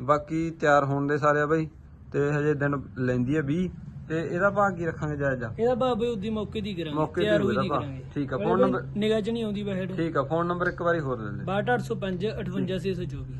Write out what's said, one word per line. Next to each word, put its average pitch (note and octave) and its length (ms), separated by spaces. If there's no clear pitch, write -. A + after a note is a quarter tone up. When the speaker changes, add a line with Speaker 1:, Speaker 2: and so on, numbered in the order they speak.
Speaker 1:
ਬਾਕੀ D3+ 500
ਤਿਆਰ D3 340
ਹੋਣ C#3 220
ਦੇ D3 100
ਸਾਰੇ D3 240
ਆ D3 40
ਬਾਈ, D#3 240
ਤੇ C#3+ 180
ਹਜੇ D3 220
ਦਿਨ C#3+ 280
ਲੈਂਦੀ B2+ 380
ਆ D#3+ 60
ਵੀਹ। E3 280
ਤੇ D#3+ 220
ਇਹਦਾ F3+ 180
ਭਾਅ G3 220
ਕੀ E3+ 140
ਰੱਖਾਂਗੇ D3+ 320
ਜਾਇਜ਼ C#3 220
ਜਾ? A2+ 200
Speaker 2:
ਇਹਦਾ A#3+ 160
ਭਾਅ B3 180
ਬਾਈ A#3 140
ਉਹਦੀ A3+ 220
ਮੌਕੇ G#3+ 320
ਦੀ G3 120
ਕਰਾਂਗੇ, D#3 240
Speaker 1:
ਮੌਕੇ D#3 240
Speaker 2:
ਤਿਆਰ G#3 180
Speaker 1:
ਦੀ G3+ 60
Speaker 2:
ਹੋਈ G#3 100
ਦੀ - 140
Speaker 1:
ਹੋਊਗਾ C#3 100
Speaker 2:
ਕਰਾਂਗੇ। C3+ 240
Speaker 1:
ਠੀਕ C#3 180
ਆ, - 40
Speaker 2:
ਵੈਸੇ G3+ 120
Speaker 1:
ਫੋਨ F#3 120
Speaker 2:
ਬਾਈ G3 100
Speaker 1:
ਨੰਬਰ? C#3+ 160
Speaker 2:
ਨਿਗਾਹ G#3+ 240
'ਚ G3 80
ਨਹੀਂ A#3 140
ਆਉਂਦੀ G#3 200
ਵੈਸੇ। F#3+ 220
Speaker 1:
ਠੀਕ E3 320
ਆ, C#3 60
ਫੋਨ E3 240
ਨੰਬਰ F3 200
ਇੱਕ E3+ 140
ਵਾਰੀ E3+ 180
ਹੋਰ C3 180
ਦੇ A2 200
ਦੇ। C3+ 60
Speaker 2:
ਬਾਹਠ G3+ 300
ਅੱਠ A#3 80
ਸੌ A3+ 140
ਪੰਜ, F#3+ 320
ਅਠਵੰਜਾ F#3+ 500
ਛੇ F#3 160
ਸੌ F3 100
ਚੌਵੀ। C#3+ 360